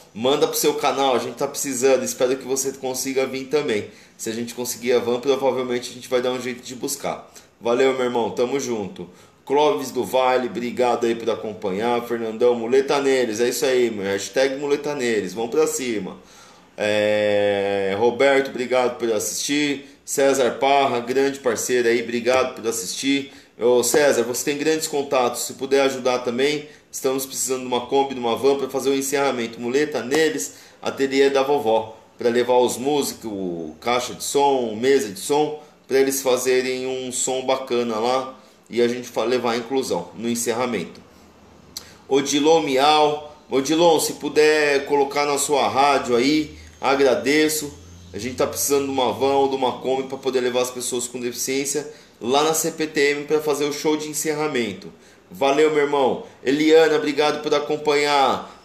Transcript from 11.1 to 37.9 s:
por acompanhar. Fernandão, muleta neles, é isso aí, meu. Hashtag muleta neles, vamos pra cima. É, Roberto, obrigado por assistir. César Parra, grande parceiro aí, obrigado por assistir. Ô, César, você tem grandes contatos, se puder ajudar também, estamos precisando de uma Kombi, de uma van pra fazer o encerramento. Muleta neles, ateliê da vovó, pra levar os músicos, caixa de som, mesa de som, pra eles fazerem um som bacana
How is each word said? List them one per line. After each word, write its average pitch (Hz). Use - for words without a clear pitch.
por 117
acompanhar. 107
Fernandão, 117
muleta 135
neles, 127
é 120
isso 123
aí, 123
meu. 101
Hashtag 131
muleta 147
neles, 110
vamos 117
pra 156
cima. 113
É, 101
Roberto, 135
obrigado 123
por 117
assistir. 143
César 135
Parra, 135
grande 135
parceiro 120
aí, 120
obrigado 120
por 104
assistir. 139
Ô, 120
César, 120
você 123
tem 143
grandes 156
contatos, 135
se -
puder 135
ajudar 127
também, 139
estamos 131
precisando 131
de 127
uma 123
Kombi, 135
de 123
uma 117
van 139
pra 135
fazer 131
o 139
encerramento. 135
Muleta 135
neles, 143
ateliê 135
da 139
vovó, 113
pra 117
levar 120
os 120
músicos, 107
caixa 120
de 85
som, 135
mesa 127
de 95
som, 147
pra 131
eles 135
fazerem 127
um 131
som 131
bacana 120